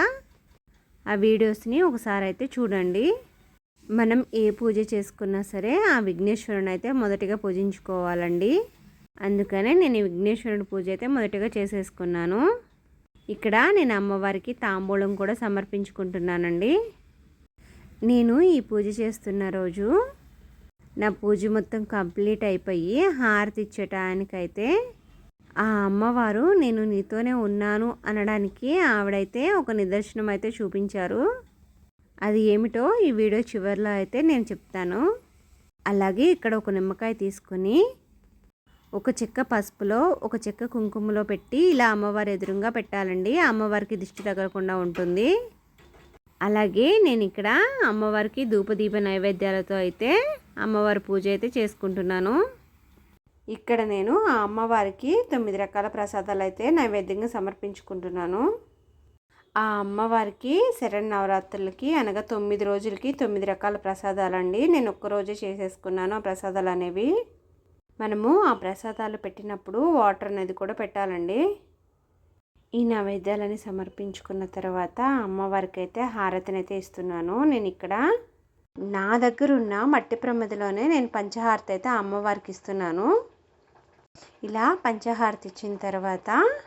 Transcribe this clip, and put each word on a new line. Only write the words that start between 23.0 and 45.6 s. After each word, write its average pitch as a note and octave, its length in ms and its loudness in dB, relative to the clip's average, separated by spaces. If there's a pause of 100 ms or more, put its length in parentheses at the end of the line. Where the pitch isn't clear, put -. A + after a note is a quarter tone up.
హారతి G#3+ 500 2
ఇచ్చే G3+ 220 -6
టయానికైతే F#3+ 840 -4 (880)
ఆ G#3 120 0 (140)
అమ్మవారు G#3+ 600 2 (120)
"నేను A#3 300 4
నీతోనే G#3+ 540 -2
ఉన్నాను" G#3 500 0 (180)
అనడానికి G#3+ 640 -2 (160)
ఆవిడైతే G3+ 560 0 (120)
ఒక E4 160 0
నిదర్శనం G#3 580 -2
అయితే G3+ 200 -2
చూపించారు. G3 720 -2 (960)
అది G#3+ 240 2
ఏమిటో G#3+ 420 2 (160)
ఈ E4+ 100 6
వీడియో G#3+ 320 2
చివరిలో G3+ 480 -2
అయితే G3 320 -2
నేను C#4+ 220 4
చెప్తాను. F#3 560 -4 (840)
అలాగే G3 440 2
ఇక్కడ A#3 240 2
ఒక G#3+ 160 -2
నిమ్మకాయ G3 440 -2
తీసుకొని G3 600 -2 (1160)
ఒక G3+ 180 -2
చెక్క A#3+ 320 -4
పసుపులో G#3+ 580 -2 (220)
ఒక A3+ 140 -4
చెక్క A3+ 300 -6
కుంకుమలో G#3+ 580 -2
పెట్టి G#3 340 -4 (120)
ఇలా B3+ 200 4
అమ్మవారి G#3 420 0
ఎదురుగా G3 380 -2
పెట్టాలండి. G3 680 -4
అమ్మవారికి G#3+ 560 0
దిష్టి F#3+ 260 -12
తగలకుండా F#3+ 540 -4
ఉంటుంది. F3+ 520 0 (1120)